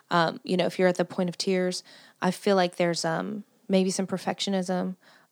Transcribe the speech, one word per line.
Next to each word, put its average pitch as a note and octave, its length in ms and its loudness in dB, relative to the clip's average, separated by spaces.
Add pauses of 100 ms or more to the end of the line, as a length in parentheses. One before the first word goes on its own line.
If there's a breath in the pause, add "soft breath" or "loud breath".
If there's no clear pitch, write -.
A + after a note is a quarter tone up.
(100)
um, E3+ 320 2
you - 140 -2
know, E3+ 100 2
if - 100 -4
you're F#3 120 4
at F3+ 80 2
the F3+ 80 0
point F3+ 240 -2
of E3+ 100 -8
tears, F3+ 460 0 (380 loud breath)
I F#3 100 2
feel G3+ 240 2
like F3+ 200 2
there's, E3+ 280 0
um, F#3 400 -4 (240)
maybe F#3+ 220 4
some F#3+ 160 -2
perfectionism, F#3 880 -4 (360 soft breath)